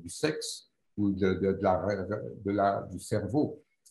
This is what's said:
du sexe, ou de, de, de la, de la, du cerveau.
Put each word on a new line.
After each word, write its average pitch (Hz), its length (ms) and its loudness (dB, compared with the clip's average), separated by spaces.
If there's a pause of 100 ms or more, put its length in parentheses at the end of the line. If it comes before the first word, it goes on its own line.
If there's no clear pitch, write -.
du 85 60 -12
sexe, - 640 -4 (260)
ou 101 140 2
de, 95 240 4
de, 98 180 2
de 95 100 -2
la, 95 440 2 (380)
de 98 60 0
la, 101 400 2
du 90 80 -8
cerveau. 104 640 0 (300)